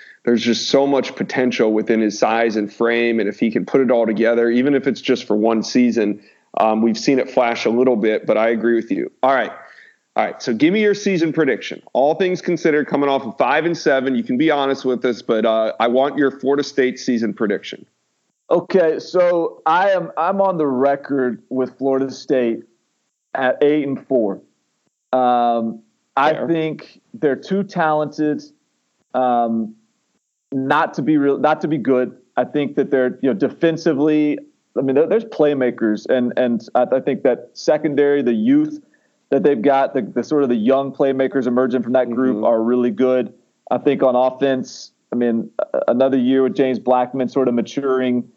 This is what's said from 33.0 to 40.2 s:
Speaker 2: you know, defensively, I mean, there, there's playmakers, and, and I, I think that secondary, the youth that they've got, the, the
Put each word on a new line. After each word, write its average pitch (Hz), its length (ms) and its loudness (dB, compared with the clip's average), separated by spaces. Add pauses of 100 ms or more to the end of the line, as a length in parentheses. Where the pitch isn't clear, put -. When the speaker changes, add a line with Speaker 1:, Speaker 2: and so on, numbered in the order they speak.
Speaker 2:
you 135 80 2
know, 123 40 2
defensively, 151 1040 0 (400)
I 123 40 -2
mean, 135 140 0
there, 156 120 4
there's 226 180 0
playmakers, 127 840 0
and, 123 280 0
and 120 280 0 (100)
I, 123 160 4
I 131 80 2
think 131 240 -4
that 123 300 0
secondary, 143 680 0
the 120 120 0
youth 135 480 0 (480)
that 135 140 2
they've 139 180 2
got, 135 320 2
the, 135 80 -2
the 110 220 -4